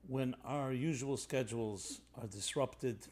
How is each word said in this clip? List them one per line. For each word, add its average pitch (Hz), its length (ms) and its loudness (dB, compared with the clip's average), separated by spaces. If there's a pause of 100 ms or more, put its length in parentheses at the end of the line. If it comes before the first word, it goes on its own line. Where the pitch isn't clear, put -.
when 131 380 0
our 135 300 0
usual 135 420 2
schedules 113 840 0 (200)
are 113 60 -6
disrupted 110 840 0